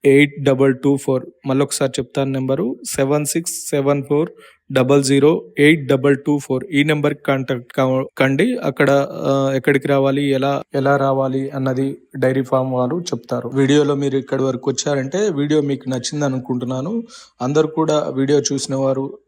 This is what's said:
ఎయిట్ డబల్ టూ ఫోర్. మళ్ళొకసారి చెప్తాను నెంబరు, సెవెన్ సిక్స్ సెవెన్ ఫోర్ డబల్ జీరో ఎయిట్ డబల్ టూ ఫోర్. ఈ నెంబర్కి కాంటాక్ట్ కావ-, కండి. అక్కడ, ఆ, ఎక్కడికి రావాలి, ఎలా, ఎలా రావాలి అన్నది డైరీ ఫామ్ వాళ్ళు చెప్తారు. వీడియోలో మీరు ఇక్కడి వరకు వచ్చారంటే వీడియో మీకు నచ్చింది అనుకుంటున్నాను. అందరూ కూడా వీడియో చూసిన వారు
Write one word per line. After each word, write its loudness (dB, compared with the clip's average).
ఎయిట్ 6
డబల్ 4
టూ 0
ఫోర్. -4
మళ్ళొకసారి 0
చెప్తాను -4
నెంబరు, -2
సెవెన్ 0
సిక్స్ -6
సెవెన్ 0
ఫోర్ -2
డబల్ 4
జీరో 4
ఎయిట్ 4
డబల్ 2
టూ -2
ఫోర్. -4
ఈ 2
నెంబర్కి -2
కాంటాక్ట్ -4
కావ-, 0
కండి. 2
అక్కడ, 2
ఆ, 0
ఎక్కడికి 0
రావాలి, 2
ఎలా, 0
ఎలా 2
రావాలి 0
అన్నది -2
డైరీ 0
ఫామ్ 0
వాళ్ళు -2
చెప్తారు. -6
వీడియోలో 4
మీరు -2
ఇక్కడి -4
వరకు -2
వచ్చారంటే -2
వీడియో 0
మీకు -4
నచ్చింది -4
అనుకుంటున్నాను. -4
అందరూ 2
కూడా 0
వీడియో 2
చూసిన -4
వారు -2